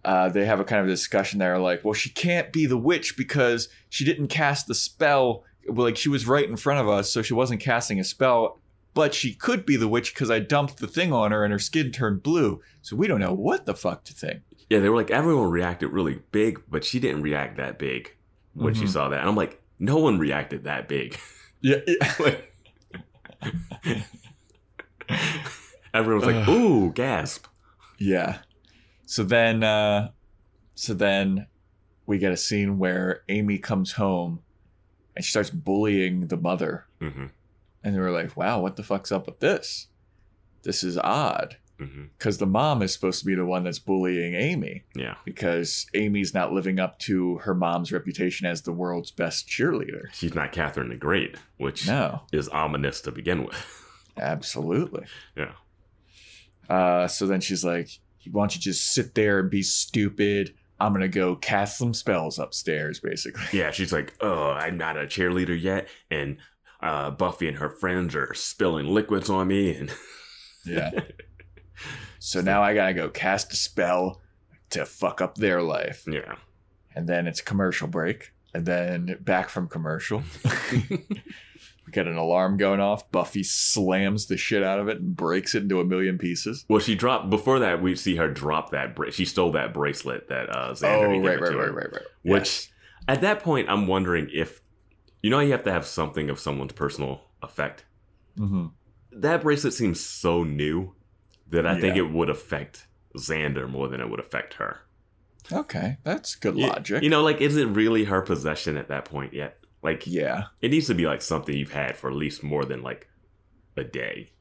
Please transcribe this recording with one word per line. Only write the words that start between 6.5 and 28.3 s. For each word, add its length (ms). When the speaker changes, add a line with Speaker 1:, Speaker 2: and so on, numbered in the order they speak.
Speaker 1:
front 220
of 80
us, 220
so 120
she 120
wasn't 280
casting 360
a 60
spell, 560
but 220
she 200
could 300
be 120
the 120
witch 260
'cause 160
I 80
dumped 380
the 100
thing 280
on 180
her 120
and 80
her 60
skin 320
turned 320
blue. 380
So 120
we 140
don't 120
know 140
what 300
the 100
fuck 300
to 80
think." 300
Speaker 2:
Yeah, 120
they 100
were 60
like, 140
"Everyone 400
reacted 420
really 280
big, 380
but 160
she 160
didn't 220
react 340
that 220
big 360
when 220
she 80
Speaker 1:
Mm-hmm. 80
Speaker 2:
saw 180
that." 120
And 100
I'm 60
like, 240
"No 160
one 220
reacted 460
that 240
big." 340
<laughs> 60
Speaker 1:
Yeah, 160
yeah. 320
Speaker 2:
Like, 340
<laughs> 160
everyone 320
was 80
like, 140
Speaker 1:
Ugh. 60
Speaker 2:
"Ooh, 380
gasp." 540
Speaker 1:
Yeah. 400